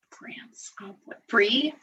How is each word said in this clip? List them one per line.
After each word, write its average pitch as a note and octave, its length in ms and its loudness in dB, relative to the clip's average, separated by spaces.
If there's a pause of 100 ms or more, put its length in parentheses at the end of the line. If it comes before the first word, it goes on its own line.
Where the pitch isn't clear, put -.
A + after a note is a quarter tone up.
(100)
France. - 600 -18 (100)
Oh, G3 140 -16 (100)
boy. - 80 -16 (140)
Brie? B3 540 4